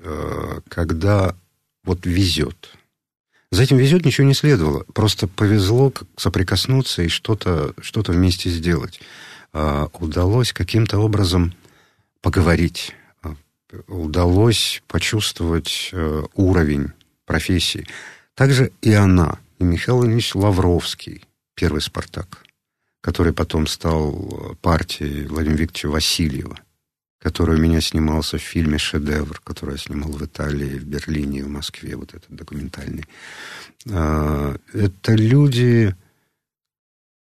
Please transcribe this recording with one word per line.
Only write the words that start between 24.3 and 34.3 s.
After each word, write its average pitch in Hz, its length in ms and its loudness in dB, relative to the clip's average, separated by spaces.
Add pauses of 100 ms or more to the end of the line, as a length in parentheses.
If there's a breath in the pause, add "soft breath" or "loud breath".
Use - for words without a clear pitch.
э, - 100 -14
партией 73 640 -2
Владимира 76 360 0
Викторовича - 280 -4
Васильева, 76 680 -2 (600)
который 80 380 0
у - 40 4
меня 82 200 4
снимался 78 560 -2
в - 40 -6
фильме 78 360 -2
«Шедевр», 73 640 -4
который 73 300 -10
я 73 40 -10
снимал 73 340 -8
в 71 120 -8
Италии, 71 560 -6
в 69 60 -12
Берлине 71 540 -6
и 69 40 -8
в 71 60 -8
Москве, - 460 -10
вот - 180 -14
этот - 160 -20
документальный. 69 760 -12 (840 loud breath)
А, 76 640 -2 (180)